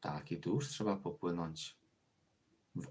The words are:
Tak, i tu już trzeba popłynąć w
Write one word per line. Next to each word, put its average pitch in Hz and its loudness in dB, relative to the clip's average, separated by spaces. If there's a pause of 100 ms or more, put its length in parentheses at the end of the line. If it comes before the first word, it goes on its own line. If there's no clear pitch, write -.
Tak, - -2
i 82 0
tu 85 2
już 139 4
trzeba 104 2
popłynąć 85 -2 (960)
w 85 -4